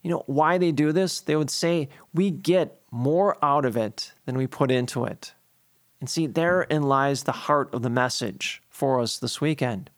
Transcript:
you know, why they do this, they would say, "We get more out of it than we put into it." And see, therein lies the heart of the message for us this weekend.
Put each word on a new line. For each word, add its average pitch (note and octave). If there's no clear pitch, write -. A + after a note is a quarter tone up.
you F3
know, E3+
why D#3
they F3
do D3+
this, F3+
they D3+
would D3+
say, E3
"We F#3+
get E3
more D#3
out C#3+
of A#2
it A2
than C3
we C3
put C3
into B2
it." -
And C3
see, E3
therein E3
lies C3+
the -
heart -
of A#2
the B2
message B2
for C3
us A#2
this -
weekend. C3